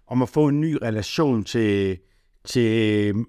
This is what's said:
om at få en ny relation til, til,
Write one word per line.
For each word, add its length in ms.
om 140
at 80
få 180
en 140
ny 200
relation 640
til, 540
til, 680